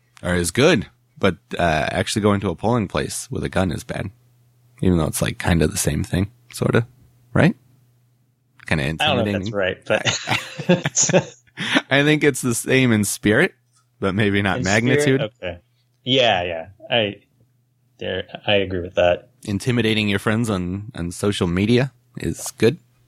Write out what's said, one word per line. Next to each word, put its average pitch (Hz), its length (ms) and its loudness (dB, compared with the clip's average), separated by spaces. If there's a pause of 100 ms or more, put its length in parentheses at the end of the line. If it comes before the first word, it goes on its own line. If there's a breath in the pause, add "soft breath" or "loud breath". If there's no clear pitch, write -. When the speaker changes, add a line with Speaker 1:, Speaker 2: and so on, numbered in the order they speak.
(220)
Speaker 1:
or 87 140 -2
is 87 160 -2
good, 131 340 4 (320)
but, 92 180 2 (220)
uh, 78 320 2
actually 95 320 -2
going 101 180 4
to 95 100 -2
a 82 40 -4
polling 107 320 0
place - 440 -6
with - 120 -6
a - 60 -4
gun 92 240 0
is - 100 -8
bad, - 280 -8 (720)
even 90 160 4
though 78 100 2
it's, - 160 -4
like, - 180 -4
kinda 82 260 2
the - 100 -2
same 76 280 -2
thing, 92 260 -2 (220)
sorta, - 340 0 (460)
right? 151 240 4 (1120)
Kinda 73 180 0
Speaker 2:
I - 20 -2
don't 80 120 -4 (180)
know 117 60 2
if 107 40 0
Speaker 1:
intimidating. 98 140 -2
Speaker 2:
that's 101 120 -6
right, 95 320 -4
but - 1500 -2 (140)
<laughs> - 380 -4
Speaker 1:
<laughs> - 40 -6
I 139 140 4
think 151 180 2
it's 143 200 2
the 123 120 0
same 131 380 2
in 107 100 4
spirit, 107 520 2 (440)
but 95 160 -2
maybe 101 260 0
not 98 180 0
Speaker 2:
In 85 60 -4
Speaker 1:
magnitude. 120 380 2
Speaker 2:
spirit? 131 300 0 (100)
Okay. 87 160 -8 (460)
Yeah, 120 400 2
yeah. 82 220 -6 (220)
I, 107 340 0 (760)
there, 95 260 -6 (220)
I 104 100 4
agree 95 260 -2
with 90 140 -10
that. 87 340 0 (140)
Speaker 1:
Intimidating 110 640 0
your 101 100 2
friends 110 320 -2
on, 98 440 -4
on 87 180 -8
social 104 340 -2
media 107 460 2 (260)
is - 400 -8
good. 131 180 2 (320)